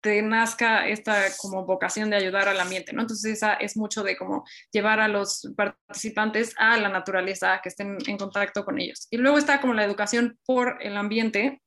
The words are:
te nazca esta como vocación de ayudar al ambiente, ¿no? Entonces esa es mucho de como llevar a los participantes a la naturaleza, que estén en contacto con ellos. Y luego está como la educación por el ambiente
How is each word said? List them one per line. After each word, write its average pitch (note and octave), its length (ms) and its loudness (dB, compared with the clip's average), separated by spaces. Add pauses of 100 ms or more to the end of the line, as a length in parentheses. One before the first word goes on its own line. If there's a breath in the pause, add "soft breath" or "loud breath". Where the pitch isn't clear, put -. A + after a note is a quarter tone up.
te G#3 160 4
nazca A3+ 640 2
esta G#3+ 320 0 (200)
como F#3+ 260 -6
vocación F#3 460 0
de G3+ 60 2
ayudar G3 300 2
al G3 140 0
ambiente, F#3 320 -4
¿no? - 80 -4
Entonces A3 380 -4
esa G#3 160 2
es - 200 -6
mucho G#3+ 280 -4
de F#3+ 160 -2
como F#3+ 260 -6 (260 loud breath)
llevar G#3+ 300 2
a G#3+ 80 4
los G3+ 480 -2
participantes G#3+ 1000 -2
a A3+ 180 4
la G3+ 140 0
naturaleza, F#3 720 0
que F3+ 80 -10
estén G3+ 260 -10 (100)
en G3+ 120 -4
contacto G3+ 480 -4
con F#3+ 120 -4
ellos. - 320 -8
Y A3+ 60 -4
luego C4+ 220 6
está C#4 240 4
como B3+ 100 2
la G#3+ 100 2
educación G#3 600 0
por B3 380 2
el G3+ 160 -6
ambiente A3 680 0